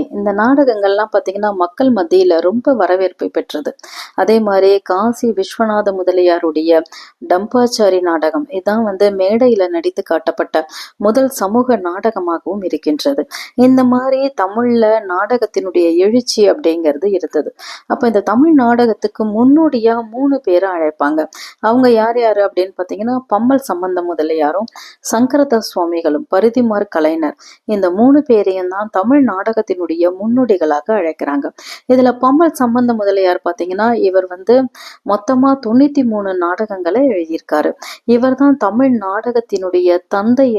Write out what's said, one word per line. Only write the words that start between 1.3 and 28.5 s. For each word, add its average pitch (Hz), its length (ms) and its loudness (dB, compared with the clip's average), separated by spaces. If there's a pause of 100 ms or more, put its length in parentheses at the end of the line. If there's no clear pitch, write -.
மக்கள் 185 380 0
மத்தியில 180 480 2
ரொம்ப 226 340 0
வரவேற்பை 185 540 -2
பெற்றது. - 420 -6 (440)
அதே 202 260 2
மாதிரி 196 300 2 (120)
காசி 220 500 -2
விஸ்வநாத 208 600 -2
முதலியாருடைய 170 880 2 (420)
டம்பாச்சாரி 202 800 0
நாடகம், 156 500 -2
இதான் 202 340 -2
வந்து 202 300 0
மேடையில 202 540 2
நடித்து 339 360 -4
காட்டப்பட்ட 165 580 -2 (340)
முதல் 233 340 0
சமூக 240 500 -2
நாடகமாகவும் 180 840 -4
இருக்கின்றது. 151 600 -2 (320)
இந்த 254 280 4
மாதிரி 254 360 0 (160)
தமிழ்ல 226 480 0 (220)
நாடகத்தினுடைய 190 800 -2 (120)
எழுச்சி 220 500 2
அப்படிங்கிறது 165 640 0
இருந்தது. 156 400 -4 (340)
அப்ப 240 200 -4
இந்த 208 180 0
தமிழ் 269 300 2
நாடகத்துக்கு 233 760 0
முன்னோடியா 247 680 2 (120)
மூணு 269 320 -2
பேரை 185 320 2
அழைப்பாங்க. 156 480 -2 (400)
அவங்க 247 320 2
யார் 226 280 2
யாரு 208 220 2
அப்படின்னு 190 340 -2
பாத்தீங்கன்னா, 226 420 -6 (100)
பம்மல் 254 380 0
சம்பந்த 180 320 -4
முதலியார், 175 280 -4
முதலியாரும் 160 420 -2 (420)
சங்கரதாஸ் 233 600 0
சுவாமிகளும் 165 600 -4
பரிதிமார் 214 640 0
கலைஞர், 160 420 -2 (380)
இந்த 196 120 0 (120)
மூணு 269 200 6 (100)
பேரையும் 190 460 0